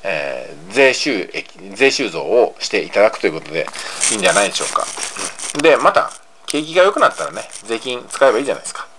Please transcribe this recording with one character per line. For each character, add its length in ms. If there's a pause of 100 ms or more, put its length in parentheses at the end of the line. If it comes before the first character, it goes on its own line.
え 520 (140)
ー、 40
税 200
収 400
益、 240 (160)
税 160
収 200
増 120
を 380
し 100
て 140
い 80
た 100
だ 80
く 100
と 80
い 40
う 20
こ 80
と 100
で 140 (460)
い 40
い 20
ん 40
じ 60
ゃ 60
な 120
い 40
で 60
し 60
ょ 80
う 40
か。 120 (720)
う 20
ん。 40
で、 160
ま 140
た、 200 (340)
景 160
気 140
が 80
良 80
く 80
な 100
っ 60
た 100
ら 60
ね、 100 (240)
税 140
金 280
使 200
え 40
ば 60
い 60
い 20
じ 60
ゃ 20
な 60
い 40
で 40
す 60
か。 140 (120)